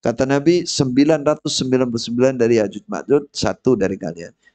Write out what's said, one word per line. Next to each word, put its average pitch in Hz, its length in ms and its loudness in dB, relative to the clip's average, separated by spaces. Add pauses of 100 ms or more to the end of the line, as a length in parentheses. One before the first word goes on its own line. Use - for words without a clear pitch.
Kata 120 260 -2
Nabi, 160 400 0
sembilan 143 560 2
ratus 151 380 -2
sembilan 127 260 0
puluh 117 160 -4
sembilan 123 320 0
dari 117 240 2
Ya'juj 104 300 -4
Ma'juj, 113 340 0 (100)
satu 113 440 0
dari 95 200 -2
kalian. 85 360 -12 (220)